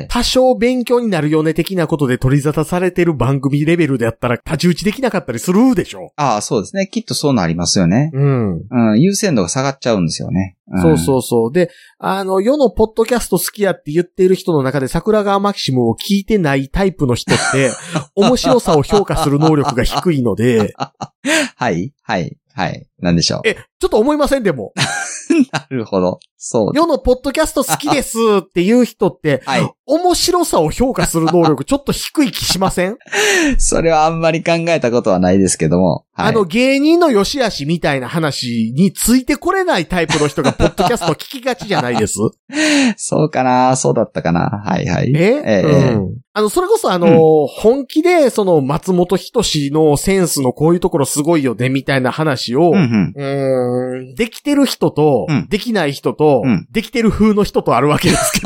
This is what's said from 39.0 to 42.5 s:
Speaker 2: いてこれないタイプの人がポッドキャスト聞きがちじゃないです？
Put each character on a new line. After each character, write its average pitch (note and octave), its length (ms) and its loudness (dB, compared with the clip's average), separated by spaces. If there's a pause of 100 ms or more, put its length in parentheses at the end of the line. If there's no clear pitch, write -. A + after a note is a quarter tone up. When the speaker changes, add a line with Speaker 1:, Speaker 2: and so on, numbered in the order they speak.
Speaker 2:
い B3+ 80 -2
て D4 100 -2
こ F4 180 -4
れ F#4+ 100 0
な D4 160 0
い - 80 -4
タ F3+ 140 -2
イ D#3+ 60 -2
プ D3 120 -2
の D3 80 2
人 C#3+ 160 -4
が - 100 2
ポ - 120 0
ッ D#3 100 0
ド G3+ 80 0
キ A#3+ 100 2
ャ G#3+ 40 0
ス F3 100 -6
ト - 60 0
聞 - 280 -12
き - 0 -
が B3+ 140 -2
ち A3+ 120 -14
じ G3 80 -2
ゃ D3+ 60 0
な - 100 -2
い A#2+ 60 -2
で G#3+ 100 0
す？ - 80 -8 (380)